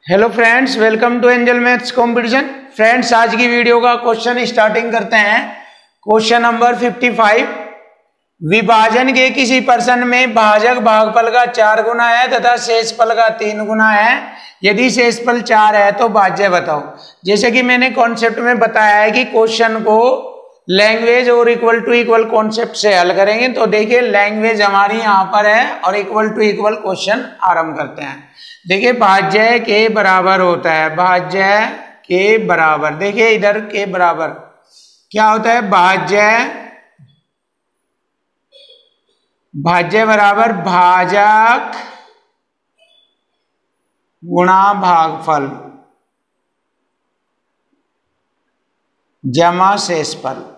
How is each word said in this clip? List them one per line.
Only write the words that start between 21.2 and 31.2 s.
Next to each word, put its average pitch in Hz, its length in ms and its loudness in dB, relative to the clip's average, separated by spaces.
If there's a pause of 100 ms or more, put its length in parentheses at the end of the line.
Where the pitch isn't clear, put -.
और 240 220 2
equal 233 300 0
to 240 140 -2
equal 226 360 0
concept 220 460 -2
से 202 180 0
हल 180 200 2
करेंगे। 214 360 0
तो 226 180 -2
देखिए, 220 340 0
language 214 600 -2
हमारी 202 360 2
यहाँ 202 280 2
पर 208 200 0
है 254 320 0
और 190 180 -2
equal 214 340 -2
to 214 140 -2
equal 214 320 -2
question 208 480 -4 (200)
आरंभ 165 340 -2
करते 147 240 -10
हैं। 139 200 -14 (460)
देखिए, 208 260 0
भाज्य 208 680 2
के 220 300 0
बराबर 190 500 2
होता 175 320 0
है, 156 240 -2
भाज्य 180 460 0 (600)